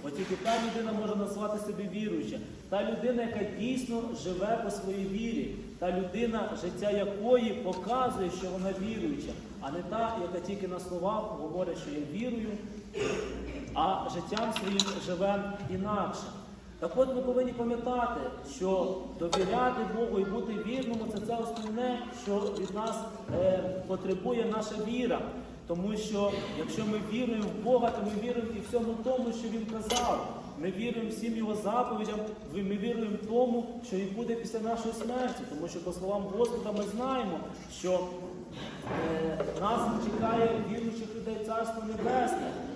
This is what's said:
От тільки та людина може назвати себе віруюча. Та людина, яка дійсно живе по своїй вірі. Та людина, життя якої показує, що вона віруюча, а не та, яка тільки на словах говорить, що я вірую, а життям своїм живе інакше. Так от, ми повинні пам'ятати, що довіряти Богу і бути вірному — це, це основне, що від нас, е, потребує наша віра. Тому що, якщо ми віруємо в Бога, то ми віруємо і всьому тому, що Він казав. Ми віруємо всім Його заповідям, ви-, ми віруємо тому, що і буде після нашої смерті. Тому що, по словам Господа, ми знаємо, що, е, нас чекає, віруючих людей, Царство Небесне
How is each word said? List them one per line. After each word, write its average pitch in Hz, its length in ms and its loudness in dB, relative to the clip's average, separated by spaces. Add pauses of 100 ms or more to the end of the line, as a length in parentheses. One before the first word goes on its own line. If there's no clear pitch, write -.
От 147 140 -4
тільки 185 260 0
та 226 100 4 (120)
людина 220 360 0
може 208 140 0
назвати 202 500 -2
себе 196 280 -4
віруюча. 175 460 -2 (300)
Та 214 220 2
людина, 233 320 2
яка 214 160 -2 (200)
дійсно 233 420 0 (220)
живе 196 400 0
по 202 80 -2
своїй 190 360 -2
вірі. 226 480 -2 (240)
Та 180 120 2
людина, 202 580 0 (120)
життя 180 300 0
якої 208 640 4
показує, 196 760 2 (100)
що 190 100 -2
вона 185 320 0
віруюча, 185 500 -2 (300)
а 139 100 -4
не 170 80 -2 (100)
та, - 320 2
яка 175 260 -2
тільки 196 200 -2
на 180 120 -2
словах 180 440 0
говорить, 160 540 -2
що 151 220 -4
я 147 200 -4
вірую, 226 300 -2 (1200)
а 175 400 2
життям 208 460 -2
своїм 196 200 2 (260)
живе 196 480 2 (200)
інакше. 196 500 0 (560)
Так 175 160 0
от, 262 200 6
ми 254 60 2
повинні 247 300 4
пам'ятати, 233 680 2 (340)
що 185 420 2 (220)
довіряти 208 640 4 (180)
Богу 202 200 4
і 196 60 4
бути 214 280 -2 (140)
вірному — 233 460 -2
це, 202 140 -2
це 233 80 0
основне, 226 640 -2 (240)
що 202 360 2
від 185 160 -4
нас, 220 200 0 (400)
е, 185 240 6 (280)
потребує 190 580 2
наша 202 300 0 (120)
віра. 240 340 2 (460)
Тому 196 300 0
що, 202 340 2 (260)
якщо 160 280 -2
ми 214 140 2 (140)
віруємо 226 320 2 (160)
в - 20 -4
Бога, 233 280 6
то 214 100 -2
ми 208 260 -2
віруємо 233 300 -2
і 190 100 -6
всьому 226 260 0 (100)
тому, 254 220 2 (140)
що 233 100 -4
Він 208 160 -2
казав. 226 760 0 (200)
Ми 180 100 0
віруємо 226 380 -2
всім 226 280 -2
Його 214 180 0
заповідям, 214 640 0 (340)
ви-, 196 100 0
ми 196 140 0
віруємо 220 400 0 (120)
тому, 233 360 4 (220)
що 196 80 -2
і 196 80 2
буде 226 320 0
після 226 240 -2
нашої 226 340 0
смерті. 240 560 -2
Тому 160 180 -4
що, 170 160 -6
по 180 80 -2
словам 190 320 0 (140)
Господа, 220 340 2
ми 202 120 0 (120)
знаємо, 240 440 0 (400)
що, 180 200 4 (1300)
е, 160 80 0 (240)
нас 220 200 4 (240)
чекає, 226 440 4 (220)
віруючих 226 440 -4
людей, 214 300 -4
Царство 226 420 0
Небесне 247 640 2 (240)